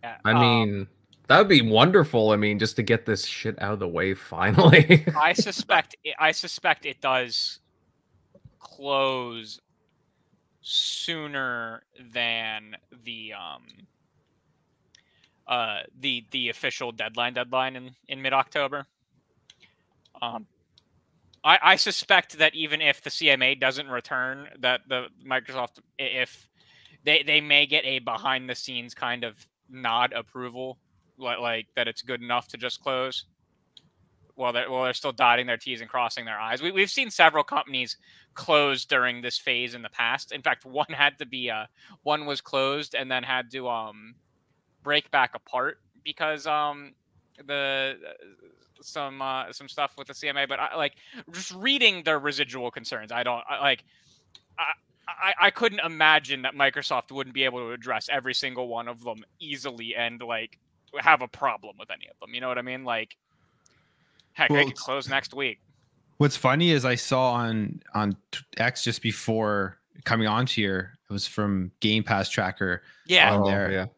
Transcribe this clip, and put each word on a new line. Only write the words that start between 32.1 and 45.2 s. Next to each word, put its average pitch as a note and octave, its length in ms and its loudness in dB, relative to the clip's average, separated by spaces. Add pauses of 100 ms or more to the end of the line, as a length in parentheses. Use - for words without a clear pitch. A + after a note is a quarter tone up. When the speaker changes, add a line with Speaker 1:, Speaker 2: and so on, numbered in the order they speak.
Speaker 1:
enough A#2+ 280 -2
to C3 100 -16
just A#2+ 240 -8
close C3 420 -4 (1080)
while B2+ 180 -2
they're, A#2+ 180 -2
while B2+ 140 -2
they're B2+ 80 0
still C3+ 200 -6
dotting B2 340 4
their A#2+ 100 -2
T's A#2 240 -10
and A2+ 80 -16
crossing A#2+ 380 -4
their A2 120 -8
I's. A2+ 220 -4
We, E3 100 -2
we've F#3+ 200 0
seen C4 200 -4
several D#3 320 6
companies C3+ 540 -4 (380)
close C#3+ 500 2
during B2 380 0
this A#2+ 160 -8
phase B2 360 -4
in A#2+ 80 -16
the A2 60 -12
past. B2 440 -4
In C#3 100 -12
fact, C3+ 220 -2
<laughs> - 20 -20
one C3+ 240 -4
had C#3+ 280 0
to D3 80 -12
be, B2 240 -8
uh, A2 160 -8 (360)
one D3+ 240 -2
was C#3+ 140 -4
closed C#3 540 -4
and C3 160 -6
then B2+ 120 -2
had B2+ 300 -4
to, C3 160 -8
um, A2 460 -8 (680)
break D3 280 0
back C3 240 2